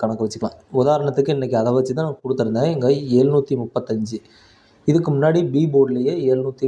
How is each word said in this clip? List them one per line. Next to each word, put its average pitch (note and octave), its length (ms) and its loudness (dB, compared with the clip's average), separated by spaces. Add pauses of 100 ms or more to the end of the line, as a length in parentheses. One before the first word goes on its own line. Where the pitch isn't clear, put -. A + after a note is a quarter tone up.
கணக்கு A2 240 -2
வச்சுக்கலாம். - 300 -8 (240)
உதாரணத்துக்கு C#3+ 560 0
இன்னைக்கு B2+ 240 -2
அதை A#2+ 160 0
வச்சு C3 220 0
தான் D#3+ 100 -2
நான் C#3 160 -10
கொடுத்துருந்தேன். B2 500 -2
இங்க B2+ 140 0 (320)
எழுநூத்தி C#3+ 420 2
முப்பத்தஞ்சு. A2 560 -6 (720)
இதுக்கு D#3 240 2
முன்னாடி D#3+ 260 2 (140)
பி D3+ 80 2 (120)
போர்டுலேயே C3 400 2 (180)
எழுநூத்தி C3 360 -2